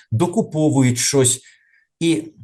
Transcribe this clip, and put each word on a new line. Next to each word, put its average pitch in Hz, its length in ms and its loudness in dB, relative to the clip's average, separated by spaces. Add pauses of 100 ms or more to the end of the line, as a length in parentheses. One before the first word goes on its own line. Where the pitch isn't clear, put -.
(120)
докуповують 147 840 0
щось. - 420 0 (600)
І 165 320 -2 (120)